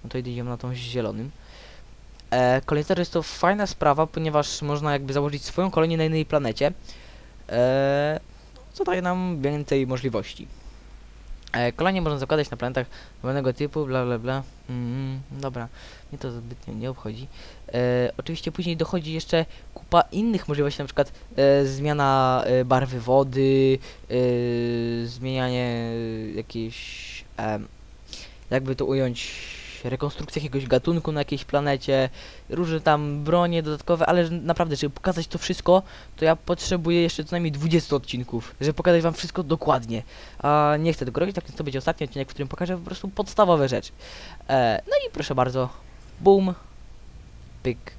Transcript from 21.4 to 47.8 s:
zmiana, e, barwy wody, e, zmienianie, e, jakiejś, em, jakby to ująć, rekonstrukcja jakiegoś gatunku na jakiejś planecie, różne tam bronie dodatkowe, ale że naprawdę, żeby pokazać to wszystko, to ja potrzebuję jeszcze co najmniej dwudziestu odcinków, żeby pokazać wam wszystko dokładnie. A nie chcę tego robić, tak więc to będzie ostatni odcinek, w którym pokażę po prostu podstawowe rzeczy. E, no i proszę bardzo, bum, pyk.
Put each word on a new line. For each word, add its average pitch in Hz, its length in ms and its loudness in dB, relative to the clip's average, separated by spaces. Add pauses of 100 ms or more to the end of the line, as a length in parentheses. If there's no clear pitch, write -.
zmiana, 135 800 2
e, 127 200 4
barwy 127 340 2
wody, 135 800 4 (300)
e, 123 60 -2 (880)
zmienianie, 123 880 -2 (380)
e, - 20 -10
jakiejś, - 920 -10 (140)
em, 107 300 -4 (840)
jakby 131 260 0
to 139 100 -2
ująć, 131 640 -2 (360)
rekonstrukcja 143 580 -4
jakiegoś 135 260 -4
gatunku 156 440 2
na 147 100 -2
jakiejś 139 240 -4
planecie, 139 640 2 (400)
różne 160 320 -2
tam 147 420 2
bronie 170 400 4
dodatkowe, 156 420 0
ale 175 200 4
że 160 60 -4
naprawdę, 165 440 0
żeby 147 200 -2
pokazać 165 320 -2
to - 100 -6
wszystko, 185 460 4 (320)
to 160 100 0
ja 160 100 6
potrzebuję 170 680 0
jeszcze 170 220 0
co 156 80 -8
najmniej 170 200 0
dwudziestu 156 440 2
odcinków, 123 640 -4
żeby 151 120 2
pokazać 170 280 6
wam 165 120 2
wszystko 175 300 -4
dokładnie. 127 600 0 (360)
A 147 400 4
nie 160 140 2
chcę 135 120 -4
tego 123 140 -4
robić, 190 160 0
tak - 100 -4
więc - 120 -14
to 175 60 -6
będzie 135 160 -4
ostatni 156 260 -2
odcinek, 135 220 -6
w - 40 -16
którym 139 160 -6
pokażę 180 300 -4
po 170 80 -10
prostu - 220 -10
podstawowe 180 640 4
rzeczy. 113 220 -2 (580)
E, 123 380 4
no 453 60 0 (140)
i 440 40 -8
proszę - 240 -4
bardzo, 127 340 2 (520)
bum, 190 320 6 (1120)
pyk. 127 140 -2 (220)